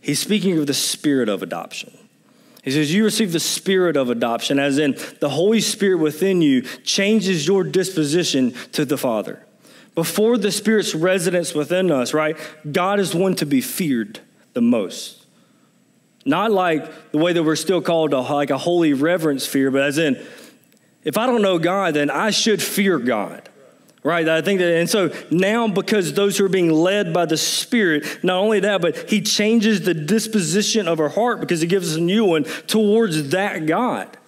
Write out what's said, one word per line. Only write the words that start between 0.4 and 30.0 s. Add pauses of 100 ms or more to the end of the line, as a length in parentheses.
of
the
spirit
of
adoption. (720)
He
says,
"You
receive
the
spirit
of
adoption,"
as
in (220)
the
Holy
Spirit
within
you (200)
changes
your
disposition (160)
to
the
Father. (480)
Before
the
Spirit's
residence
within
us,
right, (340)
God
is
the
one
to
be
feared (320)
the
most. (1000)
Not
like
the
way
that
we're
still
called
a,
like
a
holy
reverence
fear,
but
as
in, (880)
if
I
don't
know
God,
then
I
should
fear
God. (560)
Right,
I
think
that,
and
so (200)
now
because
those
who
are
being
led
by
the
Spirit, (180)
not
only
that,
but
he
changes
the
disposition